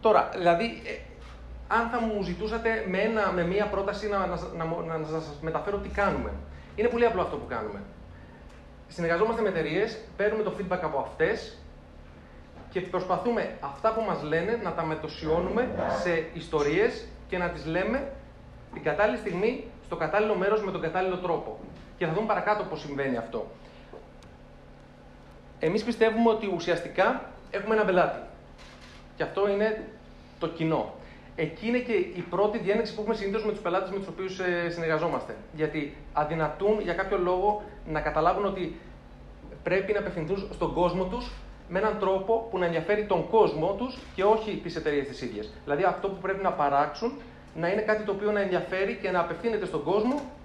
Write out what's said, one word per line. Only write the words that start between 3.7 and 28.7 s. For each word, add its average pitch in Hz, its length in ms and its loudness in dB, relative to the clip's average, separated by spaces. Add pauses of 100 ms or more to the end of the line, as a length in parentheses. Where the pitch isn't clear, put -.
να, 202 100 2
να, 185 80 2 (300)
να, 165 80 -4
να, 165 340 -2
να 156 80 -4
σας 151 340 -4
μεταφέρω 160 360 -2
τι 196 120 -4
κάνουμε. 175 420 0 (460)
Είναι 220 120 4
πολύ 233 180 4
απλό 190 140 4
αυτό 151 160 0
που 135 100 -8
κάνουμε. 104 340 -6 (1080)
Συνεργαζόμαστε 175 540 2
με 208 60 4
εταιρείες, 170 500 0 (180)
παίρνουμε 214 260 2
το 185 160 0
feedback 180 240 -2
από 139 160 0
αυτές 175 600 0 (1120)
και 190 100 -2
προσπαθούμε 185 800 0
αυτά - 320 0
που 220 80 0
μας 175 220 -2
λένε 170 400 0
να 180 100 -2
τα 165 100 -2
μετοσιώνουμε 165 840 0 (340)
σε 165 300 2
ιστορίες 160 760 2 (220)
και 185 100 -2
να 175 100 0
τις 151 180 -6
λέμε 208 460 0 (600)
την - 100 -10
κατάλληλη 208 360 2
στιγμή, 214 460 0 (200)
στο 175 120 -4
κατάλληλο 202 380 2
μέρος, 202 300 2
με 190 60 -2
τον 175 100 -4
κατάλληλο 180 360 0
τρόπο. 170 420 -2 (400)
Και 175 80 0
θα 156 60 0
δούμε 208 140 0
παρακάτω 208 380 2
πώς 156 160 -6
συμβαίνει 135 360 -2
αυτό. 113 300 -4 (2000)
Εμείς 202 260 2
πιστεύουμε 226 460 6
ότι 214 240 2
ουσιαστικά 180 760 2 (200)
έχουμε 202 240 -2
έναν 214 120 4
πελάτη. 180 320 4 (1000)